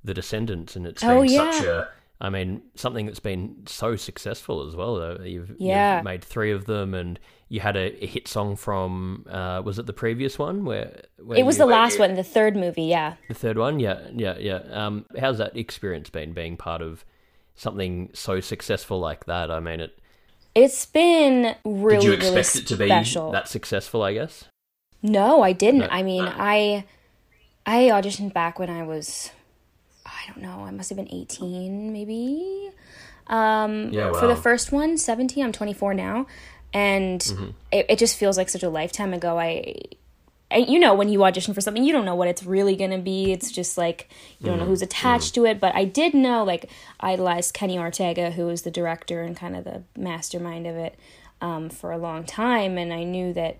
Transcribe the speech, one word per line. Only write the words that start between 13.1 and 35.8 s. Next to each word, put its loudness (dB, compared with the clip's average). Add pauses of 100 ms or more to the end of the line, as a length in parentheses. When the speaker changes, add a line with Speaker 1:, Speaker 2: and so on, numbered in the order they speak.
Speaker 1:
The -8
third -4
one? 0
Yeah, -2
yeah, -4
yeah. -4 (120)
Um, -6 (120)
how's 0
that -4
experience -8
been, -10
being -8
part -8
of -12 (500)
something -6
so -4
successful -6
like -6
that? -4
I -4
mean, -8
it -12 (560)
Speaker 2:
It's 6
been 4 (100)
really, 4
Speaker 1:
Did 6
you 8
expect 2
Speaker 2:
really -2
Speaker 1:
it -10
to -2
be 0
Speaker 2:
special. 2
Speaker 1:
that -4
successful, -4
I 0
guess? -8 (580)
Speaker 2:
No, 6
I 6
didn't. 6
Speaker 1:
No. 0
Speaker 2:
I 0
mean, -2
I, 0 (800)
I 4
auditioned 2
back -2
when -4
I -6
was, -8 (760)
I -14
don't -18
know, -12
I -12
must -10
have -8
been -8
eighteen, -8
maybe, -6 (580)
um, 2
Speaker 1:
Yeah, 0
Speaker 2:
for 2
the 6
Speaker 1:
wow. -4
Speaker 2:
first 2
one, 2
seventeen, 0
I'm -2
twenty-four -2